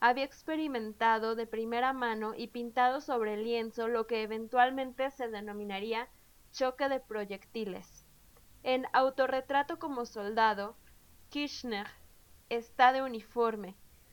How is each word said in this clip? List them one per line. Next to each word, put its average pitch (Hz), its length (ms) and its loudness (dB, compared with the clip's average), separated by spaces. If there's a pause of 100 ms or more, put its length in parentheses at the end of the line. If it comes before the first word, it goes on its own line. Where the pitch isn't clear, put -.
había 247 240 4
experimentado 226 1120 0
de 226 100 -4
primera 233 460 0
mano 226 420 -2
y 233 140 -8
pintado 247 540 0
sobre 226 340 -2
lienzo 226 500 -2
lo 226 200 0
que 220 160 -2
eventualmente 247 880 0
se 254 180 -8
denominaría 208 800 -6 (420)
choque 262 380 0
de 269 100 0
proyectiles. 202 1080 -8 (560)
En 254 320 0
Autorretrato 269 840 2
como 269 280 -6
soldado, 214 680 0 (520)
Kirchner 247 580 -6 (640)
está 233 440 6
de 262 100 0
uniforme, 220 760 -2 (360)